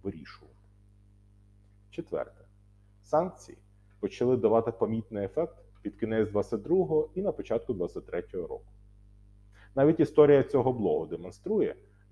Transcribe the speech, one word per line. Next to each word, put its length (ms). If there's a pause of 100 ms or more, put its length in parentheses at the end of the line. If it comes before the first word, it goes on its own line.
вирішувати. 540 (1300)
Четверте. 560 (560)
Санкції 560 (420)
почали 380
давати 340
помітний 540
ефект 300 (260)
під 140
кінець 340
двадцять 320
другого 540
і 60
на 100
початку 420
двадцять 320
третього 420
року. 240 (1040)
Навіть 240
історія 440
цього 300
блогу 320
демонструє, 680 (360)